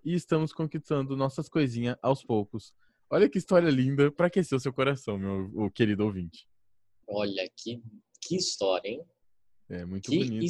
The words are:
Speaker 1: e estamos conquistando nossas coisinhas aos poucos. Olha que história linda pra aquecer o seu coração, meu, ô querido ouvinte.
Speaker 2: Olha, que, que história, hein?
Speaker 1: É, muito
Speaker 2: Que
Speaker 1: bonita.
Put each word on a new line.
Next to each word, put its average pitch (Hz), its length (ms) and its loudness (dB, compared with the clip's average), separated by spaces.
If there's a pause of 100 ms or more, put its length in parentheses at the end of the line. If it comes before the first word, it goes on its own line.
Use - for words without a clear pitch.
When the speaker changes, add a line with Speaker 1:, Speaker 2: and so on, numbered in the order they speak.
Speaker 1:
e 165 100 0
estamos 160 380 0
conquistando 147 640 -4
nossas 135 320 -4
coisinhas 123 540 0
aos 127 220 2
poucos. 107 480 -2 (360)
Olha 202 200 4
que 202 100 -2
história 175 300 4
linda 139 440 4
pra 170 160 2
aquecer 175 280 0
o 127 40 0
seu 131 120 -4
coração, 131 460 -2
meu, 98 360 -4
ô 104 160 0
querido 104 340 2
ouvinte. 92 420 -4 (600)
Speaker 2:
Olha, 101 480 -2
que, 117 260 -10 (380)
que - 160 -4
história, 95 520 -2
hein? 139 140 -8 (640)
Speaker 1:
É, 87 160 -10
muito 95 260 -8
Speaker 2:
Que 151 80 2
Speaker 1:
bonita. 120 320 -2